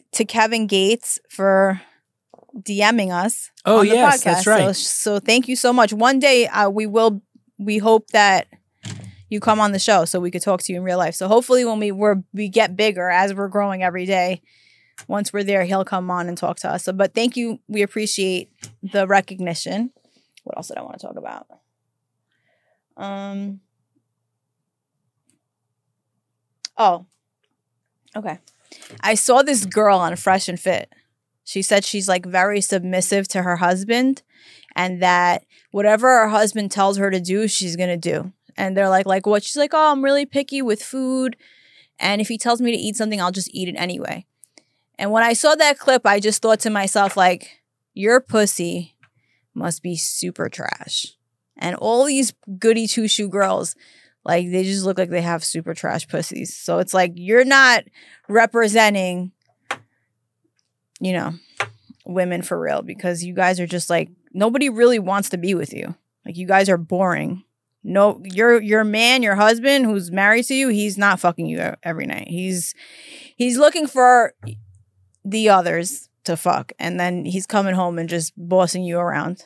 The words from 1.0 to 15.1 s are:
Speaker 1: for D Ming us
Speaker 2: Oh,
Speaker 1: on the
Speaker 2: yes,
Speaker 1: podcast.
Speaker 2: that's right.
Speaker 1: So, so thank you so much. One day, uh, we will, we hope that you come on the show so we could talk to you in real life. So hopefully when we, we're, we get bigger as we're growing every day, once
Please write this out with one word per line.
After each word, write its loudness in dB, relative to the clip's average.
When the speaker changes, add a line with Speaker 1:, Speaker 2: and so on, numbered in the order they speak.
Speaker 1:
for 2
D -2
Ming 2
us -4
Speaker 2:
Oh, 6
Speaker 1:
on 6
the 2
Speaker 2:
yes, 4
Speaker 1:
podcast. -4
Speaker 2:
that's 0
right. 4
Speaker 1:
So, -4
so -2
thank 2
you -4
so 0
much. 4
One 2
day, 4
uh, 0
we -4
will, 2
we -2
hope 2
that 4
you -6
come 2
on 2
the -2
show 4
so -4
we -4
could -6
talk -2
to -6
you -6
in -8
real -2
life. -2
So -6
hopefully 4
when -2
we, -2
we're, 2
we -6
get 0
bigger 0
as 2
we're -4
growing -2
every -2
day, 0
once -6